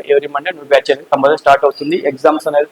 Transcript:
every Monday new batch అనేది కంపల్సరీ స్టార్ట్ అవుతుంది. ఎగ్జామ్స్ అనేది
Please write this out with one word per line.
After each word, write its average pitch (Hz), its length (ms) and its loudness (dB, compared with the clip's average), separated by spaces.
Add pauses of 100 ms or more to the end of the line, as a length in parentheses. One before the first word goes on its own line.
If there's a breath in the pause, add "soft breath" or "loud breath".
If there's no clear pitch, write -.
(120)
every 143 220 2
Monday 151 240 -6
new 143 140 -18
batch 135 220 2
అనేది 143 200 -6
కంపల్సరీ 143 300 0
స్టార్ట్ 139 240 4
అవుతుంది. 147 300 -2 (120)
ఎగ్జామ్స్ 151 400 0
అనేది 147 220 0